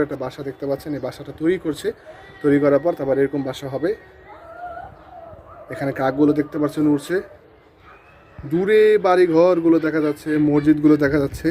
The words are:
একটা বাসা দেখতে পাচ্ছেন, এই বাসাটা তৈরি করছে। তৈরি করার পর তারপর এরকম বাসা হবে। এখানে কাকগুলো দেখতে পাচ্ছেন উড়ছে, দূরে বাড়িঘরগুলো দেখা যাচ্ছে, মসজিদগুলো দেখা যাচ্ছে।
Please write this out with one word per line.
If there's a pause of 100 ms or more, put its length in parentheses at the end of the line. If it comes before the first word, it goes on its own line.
একটা
বাসা
দেখতে
পাচ্ছেন,
এই
বাসাটা
তৈরি
করছে। (540)
তৈরি
করার
পর
তারপর
এরকম
বাসা
হবে। (1800)
এখানে
কাকগুলো
দেখতে
পাচ্ছেন
উড়ছে, (1400)
দূরে (260)
বাড়িঘরগুলো (100)
দেখা
যাচ্ছে, (180)
মসজিদগুলো (100)
দেখা
যাচ্ছে।